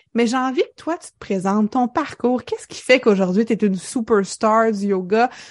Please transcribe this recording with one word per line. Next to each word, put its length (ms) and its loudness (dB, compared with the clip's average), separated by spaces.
mais 140 2
j'ai 80 -2
envie 260 -2
que 140 -4
toi, 220 -6
tu 100 -18
te 100 -20
présentes, 540 -2
ton 160 0
parcours. 560 -2
Qu'est-ce 240 -10
qui 120 -16
fait 200 4
qu'aujourd'hui, 440 2
t'es 100 0
une 220 0
superstar 960 0
du 180 -4
yoga ? 420 0